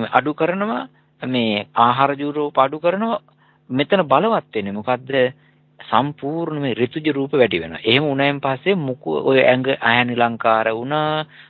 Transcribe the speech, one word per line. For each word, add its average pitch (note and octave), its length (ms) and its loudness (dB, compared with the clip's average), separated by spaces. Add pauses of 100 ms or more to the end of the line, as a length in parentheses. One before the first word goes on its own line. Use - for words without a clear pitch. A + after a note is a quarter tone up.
(100)
අඩු C3 240 0
කරනවා, G3 480 -2 (400)
මේ A2+ 520 -2
ආහාරජ C3+ 560 2
රූප D3 280 -4
අඩු C#3 200 2
කරනවා. F#3+ 440 -2 (480)
මෙතන D3 320 2
බලවත් E3 520 2
වෙන්නේ G2+ 180 -4
මොකද්ද? B2+ 400 -4 (680)
සම්පූර්ණ D3 800 -2
මේ C3+ 140 -2
ඍතුජ B2 360 -4
රූප C#3 220 -4
වැඩි A2+ 280 2
වෙනවා. E2 220 -12
එහෙම B2 220 4
වුණායින් C#3 360 0
පස්සේ C#3 360 -2
මුකු-, D3 440 -4
ඔය C3+ 200 4
ඇඟ B2+ 280 4 (100)
අයනි A#2+ 360 0
ලංකාර A2+ 560 2
වුණා, D3+ 560 -2 (220)